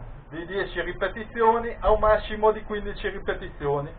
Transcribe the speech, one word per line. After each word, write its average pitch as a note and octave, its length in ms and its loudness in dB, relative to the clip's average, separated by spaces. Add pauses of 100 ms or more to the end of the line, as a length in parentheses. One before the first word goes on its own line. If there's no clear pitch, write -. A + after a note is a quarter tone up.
(280)
di E3 180 -8
dieci F#3 340 -2
ripetizioni A3+ 1000 0
a G#3 120 4
un G#3+ 80 6
massimo G#3+ 520 4
di G#3+ 120 0
quindici G3+ 460 -4
ripetizioni D#3 880 -4